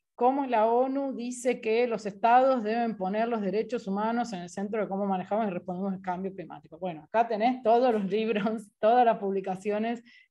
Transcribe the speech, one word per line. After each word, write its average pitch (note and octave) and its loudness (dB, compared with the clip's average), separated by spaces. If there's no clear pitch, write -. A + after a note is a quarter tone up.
cómo C4+ 2
la A3+ 2
onu C4+ 2
dice A#3+ -4
que A3+ 2
los G#3 -4
estados B3 4
deben A3+ -2
poner G3+ -2
los A3+ -2
derechos A3 -2
humanos A3+ -2
en F3+ -8
el F3 -12
centro G3+ -4
de F#3 -2
cómo G3 -2
manejamos G3 -2
y - -2
respondemos F3+ -6
al F#3 -8
cambio F#3+ -6
climático?". D#3+ -16
Bueno, E3+ -8
acá A3+ 0
tenés A#3 0
todos A#3 4
los G#3+ 0
libros, G#3 -2
<laughs> A3 -6
todas A#3+ 6
las A3+ 4
publicaciones G3+ -4